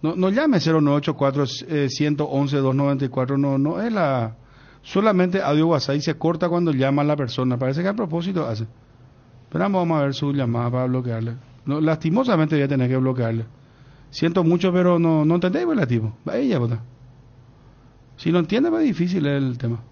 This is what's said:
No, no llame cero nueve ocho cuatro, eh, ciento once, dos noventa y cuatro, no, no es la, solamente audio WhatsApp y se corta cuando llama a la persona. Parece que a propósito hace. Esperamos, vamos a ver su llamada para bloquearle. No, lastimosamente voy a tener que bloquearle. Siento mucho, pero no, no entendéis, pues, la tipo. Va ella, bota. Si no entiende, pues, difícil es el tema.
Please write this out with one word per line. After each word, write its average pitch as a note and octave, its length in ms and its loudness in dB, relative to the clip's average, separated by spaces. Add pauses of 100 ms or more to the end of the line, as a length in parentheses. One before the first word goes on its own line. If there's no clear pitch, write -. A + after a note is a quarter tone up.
No, D#3 140 -2
no F#3 160 2
llame B3 300 2
cero D#3+ 200 2
nueve D3 180 4
ocho C#3+ 180 -2
cuatro, C#3 260 0
eh, C#3+ 460 -4
ciento D3 380 -2
once, C#3 320 0
dos C3+ 140 2
noventa C#3 320 0
y C3 40 -2
cuatro, C3 280 -2
no, C#3 220 0
no D#3 240 -2
es A#3 100 -4
la, C3 440 0 (460)
solamente F#3+ 600 2
audio D3+ 240 2
WhatsApp C#3+ 300 0
y D3 40 -2
se D3+ 160 -2
corta E3 320 0
cuando E3+ 220 0
llama C#3 320 2
a - 20 2
la D3 120 2
persona. B2+ 420 -2
Parece C3+ 240 -2
que F#3 60 -2
a G3+ 60 -2
propósito E3+ 520 -4
hace. A2 200 -6 (760)
Esperamos, F#3+ 380 -2
vamos E3+ 180 0
a C#3+ 60 2
ver C#3 100 0
su C#3+ 180 -2
llamada A#2+ 380 0
para B2+ 160 -2
bloquearle. A#2+ 460 -4 (340)
No, C#3+ 140 -2
lastimosamente D#3+ 760 2
voy D3 80 2
a C#3 60 0
tener C3 200 0
que B2+ 80 0
bloquearle. B2 500 -2 (640)
Siento E3+ 340 0
mucho, F3 280 2
pero F3+ 280 4
no, D#3+ 240 4
no D#3+ 100 4
entendéis, F#3 320 0
pues, D#4+ 120 0
la E3 80 0
tipo. A2+ 300 -2 (100)
Va - 120 -4
ella, A#3+ 220 0
bota. A#2 240 -2 (1300)
Si - 140 -4
no F3 80 4
entiende, G#3 320 0
pues, E4 140 0
difícil F3 420 0
es C#3+ 160 0
el B2+ 160 -2
tema. A#2 340 -4